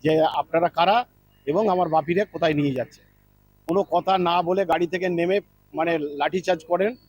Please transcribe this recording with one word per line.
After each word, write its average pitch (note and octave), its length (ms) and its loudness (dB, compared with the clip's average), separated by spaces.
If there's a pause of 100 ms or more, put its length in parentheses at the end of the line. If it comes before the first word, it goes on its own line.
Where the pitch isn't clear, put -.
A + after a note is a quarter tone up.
যে D#3 180 2
আপনারা D#3 480 0
কারা G3+ 360 2 (400)
এবং G3 240 0
আমার F3+ 200 0
বাপিরে E3 360 0
কোথায় D#3+ 280 -2
নিয়ে C#3+ 200 0
যাচ্ছে। - 280 -8 (680)
কোনো F#3 160 0
কথা F#3 340 0
না F3+ 240 2
বলে F#3 240 0
গাড়ি E3 220 0
থেকে F3+ 220 -4
নেমে F3+ 320 0 (320)
মানে E3 240 -2
লাঠিচার্জ D#3 680 -2
করেন G3 300 0 (140)